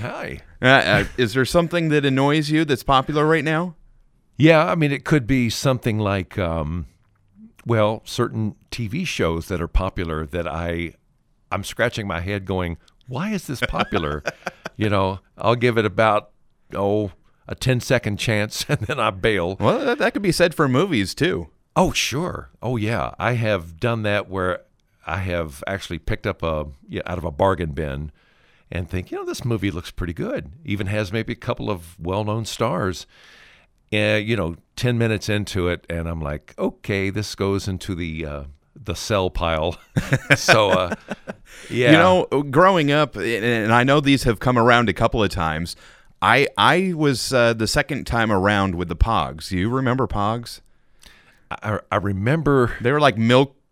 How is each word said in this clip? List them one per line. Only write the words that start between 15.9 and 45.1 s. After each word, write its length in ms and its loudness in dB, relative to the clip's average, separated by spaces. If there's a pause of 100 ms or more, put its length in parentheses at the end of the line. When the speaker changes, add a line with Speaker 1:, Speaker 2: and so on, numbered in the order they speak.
Speaker 1:
oh, 360 0 (380)
a 60 -12
ten-second 640 0
chance, 480 -2
<laughs> 20 -6
and 140 0
then 180 -4
I 100 2
bail. 480 0
Speaker 2:
Well, 280 2
that, 120 0
that 140 0
could 100 -4
be 100 2
said 220 2
for 140 2
movies, 460 0
too. 340 -2 (260)
Speaker 1:
Oh, 180 4
sure. 580 -4 (120)
Oh, 140 -4
yeah. 420 -2
I 140 0
have 480 -2
done 220 0
that 260 -2
where 320 -2 (460)
I 100 -4
have 500 -4
actually 320 -6
picked 280 -4
up 160 -6
a, 240 -2 (200)
yeah, 200 -8
out 100 -6
of 80 -6
a 60 -6
bargain 420 0
bin 400 -6 (580)
and 180 -6
think, 220 -6
"You 60 -8
know, 80 -8
this 220 -8
movie 260 -2
looks 180 -10
pretty 240 -6
good." 380 -8 (120)
Even 240 -4
has 220 -2
maybe 220 -4
a 40 -10
couple 340 -6
of 280 -10
well-known 460 -4
stars. 640 -4 (840)
Uh, 280 2
you 160 -2
know, 200 -4 (180)
ten 240 0
minutes 300 0
into 400 -2
it, 200 -4
and 200 -4
I'm 120 -6
like, 380 -8
"Okay, 500 -4
this 280 -6
goes 320 -2
into 260 -6
the, 320 -6
uh, 180 -10 (300)
the 200 -8
sell 360 -2
pile." 520 -2
<laughs> 60 -20 (480)
So, 340 4
uh, 240 0 (760)
yeah. 220 4
Speaker 2:
You 40 10 (360)
know, 180 2
growing 400 6
up, 240 2
and, 100 -4 (200)
and 280 2
I 120 6
know 160 4
these 240 4
have 160 2
come 180 2
around 300 6
a 40 2
couple 300 0